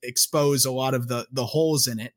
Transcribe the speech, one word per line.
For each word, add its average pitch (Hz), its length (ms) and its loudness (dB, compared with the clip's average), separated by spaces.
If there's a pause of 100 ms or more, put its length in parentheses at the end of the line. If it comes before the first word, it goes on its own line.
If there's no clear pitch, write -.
expose 139 640 2
a 131 80 0
lot 131 200 0
of 123 140 -2
the, 120 240 -4
the 127 140 -2
holes 156 420 2
in 113 140 -6
it. 120 140 -12